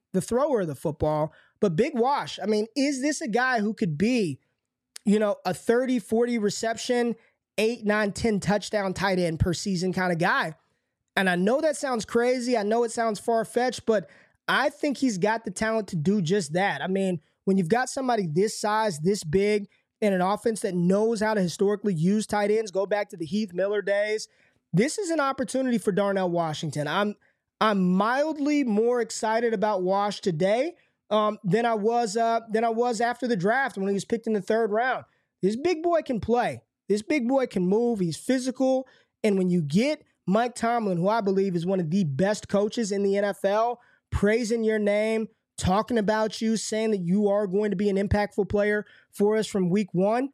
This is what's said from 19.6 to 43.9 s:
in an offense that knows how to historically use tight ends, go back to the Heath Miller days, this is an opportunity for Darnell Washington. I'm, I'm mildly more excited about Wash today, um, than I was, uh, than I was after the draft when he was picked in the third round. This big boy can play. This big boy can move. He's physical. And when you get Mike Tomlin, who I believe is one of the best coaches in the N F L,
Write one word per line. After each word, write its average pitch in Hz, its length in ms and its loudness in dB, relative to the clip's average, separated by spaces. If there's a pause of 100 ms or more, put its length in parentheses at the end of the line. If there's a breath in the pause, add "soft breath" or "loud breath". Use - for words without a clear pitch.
in 208 140 2
an 180 80 2
offense 208 380 -2
that 190 160 -4
knows 196 440 2
how 220 140 0
to 208 80 0
historically 202 540 0
use 190 320 2
tight 208 240 0
ends, 220 180 0
go 190 160 -2
back 208 240 0
to 202 80 -16
the 165 80 -6
Heath 196 260 -4
Miller 202 300 -2
days, 208 460 -2 (460 soft breath)
this 226 260 2
is 392 100 -4
an 330 100 0
opportunity 262 600 0
for 208 120 -2
Darnell 196 380 0
Washington. 156 580 -4
I'm, 202 280 -2 (440)
I'm 196 340 2
mildly 285 720 0
more 233 380 0
excited 226 540 -2
about 208 260 0
Wash 196 400 -2
today, 202 540 0 (340 soft breath)
um, 214 340 0
than 214 220 2
I 233 80 2
was, 220 420 0
uh, 226 260 2 (100)
than 220 120 0
I 233 60 2
was 226 320 0
after 240 260 -2
the 233 80 0
draft 226 400 0
when 196 120 -4
he 196 80 0
was 190 100 -4
picked 226 220 -4
in 220 60 0
the 202 80 0
third 220 280 0
round. 214 360 0 (360)
This 202 140 2
big 320 260 0
boy 339 220 2
can 240 160 -2
play. 202 420 0 (260)
This 208 140 0
big 269 260 0
boy 262 200 2
can 185 180 -2
move. 220 360 2
He's 165 160 -2
physical. 262 720 0 (360 soft breath)
And 208 160 2
when 185 100 2
you 175 140 2
get 220 400 0 (260)
Mike 233 260 0
Tomlin, 226 420 -2
who 170 100 0
I 226 140 0
believe 196 340 0
is 170 100 -4
one 190 140 0
of 170 100 -2
the 196 140 0
best 175 460 -2
coaches 208 420 -2
in 202 100 -2
the 196 140 2
N 202 80 0
F 202 220 -4
L, 226 340 0 (320 soft breath)